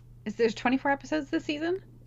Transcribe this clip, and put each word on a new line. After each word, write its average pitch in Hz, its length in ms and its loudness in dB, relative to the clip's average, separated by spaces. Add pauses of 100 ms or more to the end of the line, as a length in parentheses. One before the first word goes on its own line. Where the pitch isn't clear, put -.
(260)
is 220 100 -4
there's 220 200 4
twenty-four 262 340 2
episodes 277 400 -2
this 320 160 -2
season? 330 360 -2 (260)